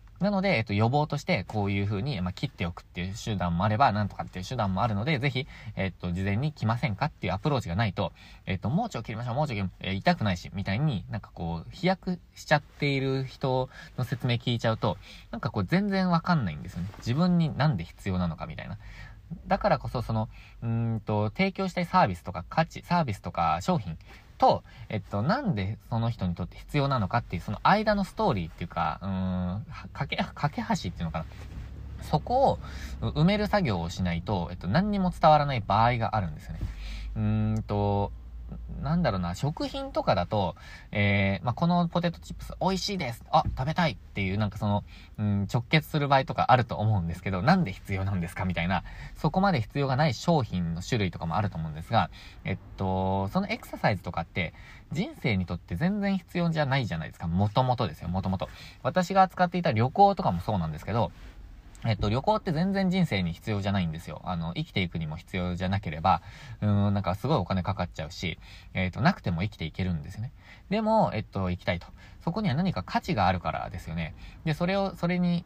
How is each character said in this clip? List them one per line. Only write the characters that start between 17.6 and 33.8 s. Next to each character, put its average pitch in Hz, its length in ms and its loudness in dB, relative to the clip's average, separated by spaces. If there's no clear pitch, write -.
ん 147 80 4
で 85 80 -2
必 - 240 -12
要 92 100 2
な 90 120 2
の 80 80 -4
か - 80 -8
み 78 100 -10
た - 80 -10
い - 60 -10
な。 - 80 -8
だ 196 100 4
か 214 120 0
ら 147 100 4
こ - 100 -8
そ、 123 120 -2
そ 113 120 -4
の、 110 160 0
う - 20 -6
ー 117 300 0
ん 110 40 -4
と、 107 300 0
提 190 220 0
供 196 160 -2
し 175 60 -6
た 180 80 -2
い 175 40 -2
サ 185 160 4
ー 151 60 8
ビ 90 80 -2
ス - 80 -12
と 90 80 -8
か 80 180 -8
価 165 160 2
値、 - 180 -10
サ 175 180 2
ー - 40 0
ビ 107 80 -2
ス - 80 -10
と 90 100 -8
か 82 300 2
商 175 180 2
品 101 180 -8
と、 208 260 6
え 110 80 -2
っ 98 40 -4
と、 101 200 -4
な 208 200 2
ん 190 140 0
で 101 220 -4
そ 117 100 0
の 117 100 0
人 95 180 -2
に 87 80 -2
と 92 80 -4
っ 87 40 -4
て - 100 -18
必 - 200 -6
要 139 100 4
な 135 120 2
の 95 80 0
か 117 120 2
っ - 40 0
て - 120 -6
い 87 40 -4
う、 - 20 -6
そ 110 100 -6
の - 120 -6
間 214 320 4
の 202 80 2
ス - 100 -6
ト 220 160 2
ー 131 40 4
リ 165 120 0
ー 165 40 -6
っ - 20 -12
て - 120 -10
い - 20 -4
う - 20 -6
か、 78 340 -2
う - 40 -6
ー - 40 -4
ん、 92 420 -2
は-、 - 240 -12
架 - 140 -4
け、 - 100 -6
架 - 160 0
け - 120 -4
橋 220 120 -2
っ 180 40 2
て - 100 -6
い 87 40 -4
う - 40 -2
の 80 60 -4
か 78 80 -4
な。 78 60 -6
そ 151 160 0
こ 247 320 4
を、 - 80 -2
う-、 110 60 0
埋 - 20 8
め 202 140 6
る 208 100 0
作 202 160 4
業 101 180 2